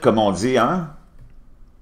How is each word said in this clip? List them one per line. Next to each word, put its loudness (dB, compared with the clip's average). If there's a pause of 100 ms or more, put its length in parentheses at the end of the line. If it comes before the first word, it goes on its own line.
comme 4
on 2
dit, 0
hein, 0 (880)